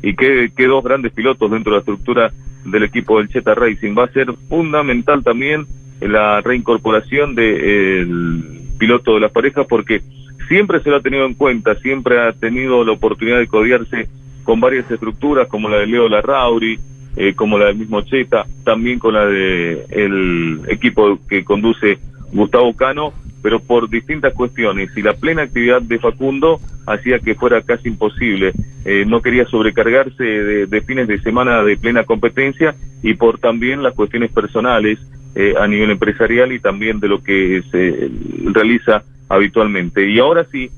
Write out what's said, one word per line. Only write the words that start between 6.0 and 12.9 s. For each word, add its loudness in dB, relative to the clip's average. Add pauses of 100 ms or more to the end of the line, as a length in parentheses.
la 2
reincorporación 0
de, 2
eh, 2
el -2 (360)
piloto 2
de 4
las 2
parejas, 0
porque 0 (460)
siempre 2
se -2
lo 4
ha 2
tenido 0
en -6
cuenta, 0
siempre 0
ha 2
tenido 0
la 2